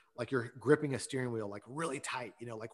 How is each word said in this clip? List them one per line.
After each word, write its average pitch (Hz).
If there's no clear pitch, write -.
like 120
you're 123
gripping 147
a 113
steering 127
wheel, 107
like, 101
really 143
tight, 127
you 117
know, 113
like, 113